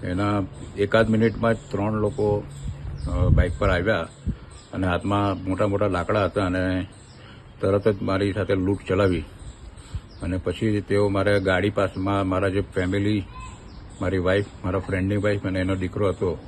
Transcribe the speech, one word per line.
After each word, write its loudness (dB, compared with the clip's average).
એના 0
એકાદ 4
મિનિટમાં 4
જ -6
ત્રણ 0
લોકો, 0
અ, 2
બાઇક 6
પર 4
આવ્યા 2
અને -2
હાથમાં 0
મોટા 0
મોટા 2
લાકડા 0
હતા 0
અને 0
તરત 2
જ 0
મારી 0
સાથે 0
લૂંટ 0
ચલાવી. 2
અને -2
પછી 0
તેઓ 2
મારા 4
ગાડી 2
પાસમાં 0
મારા 2
જે 0
ફેમિલી, 0
મારી 0
વાઇફ, 2
મારા 0
ફ્રેન્ડની -2
વાઇફ 0
અને -2
એનો 0
દીકરો -2
હતો 0